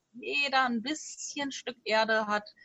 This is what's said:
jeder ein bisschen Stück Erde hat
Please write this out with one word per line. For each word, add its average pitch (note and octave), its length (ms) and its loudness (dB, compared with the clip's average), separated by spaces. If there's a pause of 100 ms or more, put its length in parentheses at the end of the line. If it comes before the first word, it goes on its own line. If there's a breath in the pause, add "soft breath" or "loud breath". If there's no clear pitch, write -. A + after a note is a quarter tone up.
(120)
jeder C4 520 0
ein A#3+ 160 2
bisschen C#4+ 720 -6
Stück - 320 -8
Erde A3 440 4
hat G#3 200 0 (160 loud breath)